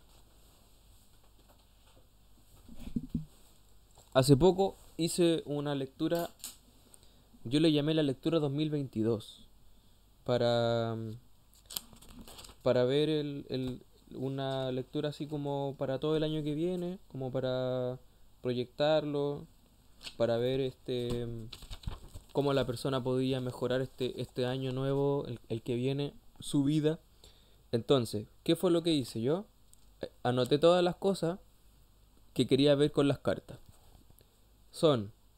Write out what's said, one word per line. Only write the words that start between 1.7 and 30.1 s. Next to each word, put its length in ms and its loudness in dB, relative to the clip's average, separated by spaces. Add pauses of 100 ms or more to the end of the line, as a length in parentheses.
Hace 240 6
poco 400 4 (200)
hice 500 2
una 280 -4
lectura, 560 -2 (1120)
yo 160 0
le 140 4
llamé 220 2
la 100 2
lectura 340 0
dos 140 0
mil 180 -2
veintidós, 800 -2 (720)
para, 720 0 (1700)
para 220 4
ver 240 2
el, 400 -4
el, 340 -6 (320)
una 560 -4
lectura 380 -4
así 180 -8
como 500 -4
para 220 -4
todo 180 0
el 60 0
año 220 -2
que 100 -2
viene, 460 -4 (100)
como 220 -6
para 680 -2 (420)
proyectarlo, 1080 0 (680)
para 200 2
ver 240 0
este, 680 -4 (1040)
cómo 200 0
la 120 4
persona 380 -2
podía 380 0
mejorar 400 -2
este, 420 -6
este 240 -4
año 260 -4
nuevo, 540 0
el, 220 -10
el 140 -4
que 120 -2
viene, 400 -2 (240)
su 240 0
vida. 380 2 (720)
Entonces, 560 2 (160)
¿qué 100 4
fue 160 2
lo 140 2
que 80 2
hice 300 -2
yo? 240 -2 (540)
Eh, 100 -10 (120)